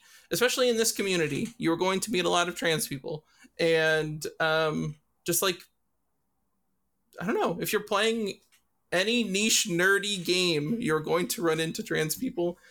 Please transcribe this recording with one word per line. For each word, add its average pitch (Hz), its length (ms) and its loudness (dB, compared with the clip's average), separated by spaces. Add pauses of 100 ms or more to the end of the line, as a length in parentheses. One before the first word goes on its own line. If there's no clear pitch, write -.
(300)
especially 247 380 2
in 233 80 2
this 220 160 2
community, 180 560 0 (100)
you're 165 180 0
going 185 240 0
to 214 100 -8
meet 180 140 0
a 170 60 2
lot 175 180 2
of 175 80 -8
trans 160 300 0
people. - 380 -8 (340)
And, 156 680 2 (160)
um, 156 560 0 (280)
just, 170 180 0
like, 190 200 0 (1600)
I 170 60 -6
don't 240 140 -2
know, 226 200 -2
if - 120 -4
you're 208 100 -2
playing 220 520 -2 (580)
any 214 320 2
niche 202 440 0
nerdy 196 560 2
game, 175 560 2
you're 156 200 0
going 165 280 0
to - 140 -4
run 160 180 2
into 165 220 -2
trans 156 320 -2
people, 175 440 -4 (120)